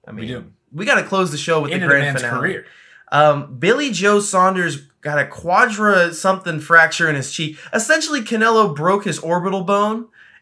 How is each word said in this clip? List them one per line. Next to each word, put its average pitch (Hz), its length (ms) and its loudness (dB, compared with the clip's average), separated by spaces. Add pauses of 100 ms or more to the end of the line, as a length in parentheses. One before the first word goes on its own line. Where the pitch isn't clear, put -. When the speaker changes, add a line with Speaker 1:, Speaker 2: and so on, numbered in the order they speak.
Speaker 1:
I - 40 -18
Speaker 2:
We 107 60 -16
Speaker 1:
mean, 113 100 -10
Speaker 2:
do. 120 180 -12 (280)
Speaker 1:
we 165 120 -10
gotta 254 180 2
close 190 280 -2
the 147 60 -8
show 160 240 -2
with 143 100 -6
Speaker 2:
End 185 120 -2
Speaker 1:
the - 20 -2
Speaker 2:
of 143 60 0
the 143 40 6
Speaker 1:
grand 139 100 2 (100)
Speaker 2:
man's 127 80 -2
Speaker 1:
finale. 120 180 -4
Speaker 2:
career. 180 240 -6 (460)
Speaker 1:
Um, 143 480 2
Billy 247 320 0
Joe 202 280 2
Saunders 185 680 0 (140)
got 147 180 -2
a 131 80 -2
quadra 196 840 2
something 175 480 -2
fracture 165 480 4
in 151 80 0
his 135 160 -6
cheek. 156 280 -8 (120)
Essentially, 302 500 0
Canelo 220 540 2
broke 190 300 0
his 165 140 -4
orbital 180 440 -2
bone, 208 440 -2 (340)